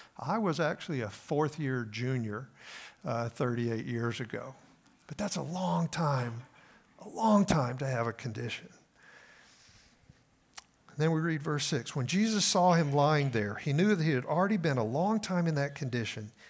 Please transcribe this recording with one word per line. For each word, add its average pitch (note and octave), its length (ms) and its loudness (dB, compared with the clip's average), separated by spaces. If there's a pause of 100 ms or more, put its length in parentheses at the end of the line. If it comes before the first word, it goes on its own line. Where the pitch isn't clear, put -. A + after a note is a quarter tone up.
(180)
I F3+ 200 -2
was E3+ 220 0
actually D3+ 420 -2
a G2+ 80 -4
fourth D3+ 480 -2
year C3 260 -2
junior, A#2 640 -4 (560)
uh, A#2 240 -2
thirty-eight A#2 580 -2
years A#2 320 -2
ago. A#2+ 360 -10 (520)
But - 120 -14
that's G#3 180 -4
a D3+ 60 -4
long E3+ 460 0
time, B2+ 540 -2 (600)
a - 40 -14
long G#3+ 360 4
time C3 340 2
to C3+ 80 -4
have A#2+ 200 0
a A2+ 60 -2
condition. A#2 560 -8 (2250)
And - 140 -4
then D#3+ 100 2
we D#3 80 0
read D#3+ 220 -2
verse D3+ 240 -2
six. B2+ 280 -4
"When B2+ 120 -2
Jesus G#3 400 2
saw F3+ 260 6
him D#3 200 4
lying C#3+ 380 4
there, G#2+ 260 0
he C#3 180 -2
knew G3+ 200 6
that D#3+ 100 2
he D#3+ 80 4
had B2+ 120 2
already G3 320 2
been D#3 220 2
a A2+ 60 2
long F3+ 360 0
time F3+ 260 0
in D#3+ 100 2
that C#3+ 180 -2
condition. A2+ 580 -4 (180)